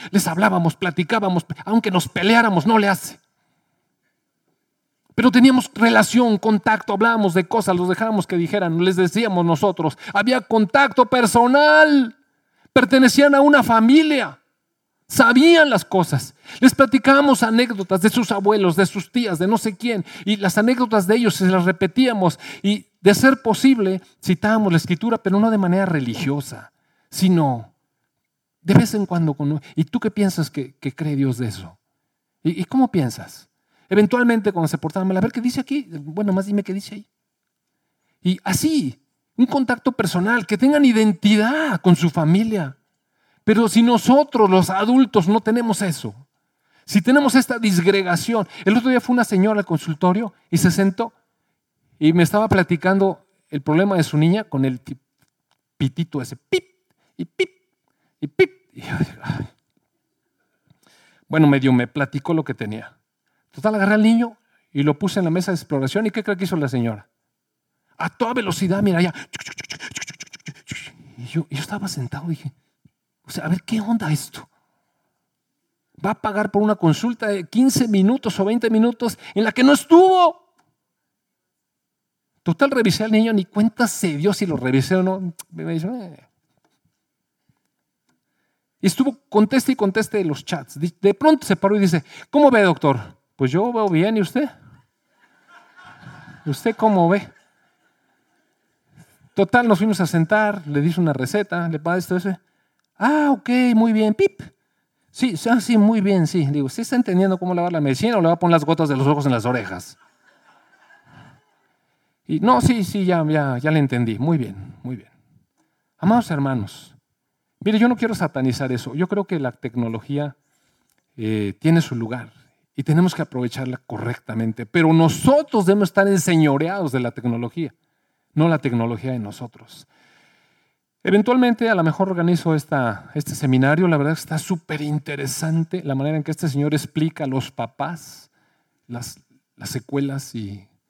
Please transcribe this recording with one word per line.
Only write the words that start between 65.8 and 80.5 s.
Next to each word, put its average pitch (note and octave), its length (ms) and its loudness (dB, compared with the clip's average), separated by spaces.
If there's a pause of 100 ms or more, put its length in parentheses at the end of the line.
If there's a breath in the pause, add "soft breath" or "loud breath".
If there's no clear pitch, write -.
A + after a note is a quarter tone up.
¿Y - 40 -2
qué - 140 -6
cree G3+ 140 -4
que G3 60 -6
hizo F3+ 120 -4
la D3 120 -2
señora? A#2 400 -6 (880)
A E3 100 -6
toda A#3 240 -4
velocidad, G3 500 -2
mira, F3+ 200 0
ya. F3 120 -2 (2000 loud breath)
Y A#2+ 80 -14
yo, D#3+ 240 -6
yo C#3+ 100 -8
estaba G3 280 -10
sentado C#3 380 -10
y E3+ 40 -6
dije, D#3 220 -10 (720)
o - 40 -20
sea, - 160 -10
a - 20 -6
ver, F3 140 -2
¿qué A3 180 -4
onda G#3 320 -2
esto? - 380 -8 (1500)
Va G3 60 -2
a G#3+ 100 -8
pagar G#3 300 -4
por G#3 120 0
una G#3+ 120 2
consulta A3 540 -2
de G3 160 -4
quince B3 440 0
minutos G#3 500 0
o F#3+ 60 0
veinte A3+ 240 0
minutos A#3 500 0 (160 loud breath)
en G#3 100 0
la A3 80 0
que B3+ 100 0
no C#4 100 6
estuvo. F4+ 800 4 (1900)